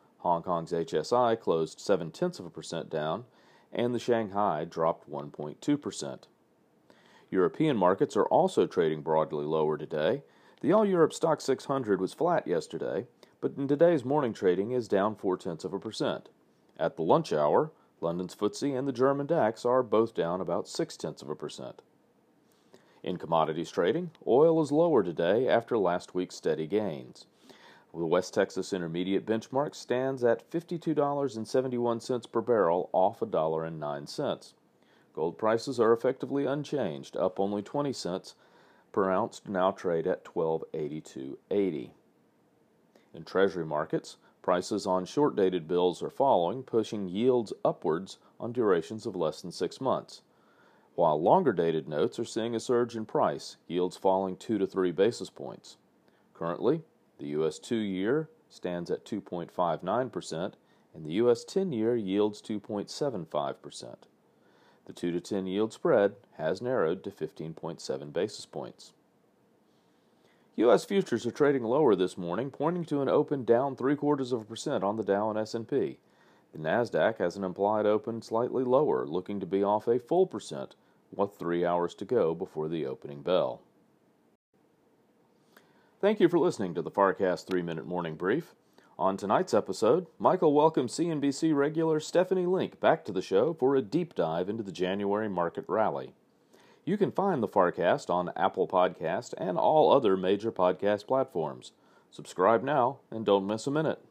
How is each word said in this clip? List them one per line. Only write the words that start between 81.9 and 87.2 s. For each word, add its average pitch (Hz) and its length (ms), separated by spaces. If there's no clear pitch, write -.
to 104 100
go 95 280
before 85 340
the 80 200
opening 71 340
bell. 71 400
Thank 208 180
you 180 100
for 170 100
listening 117 340
to 82 80
the 78 80
FarCast 92 560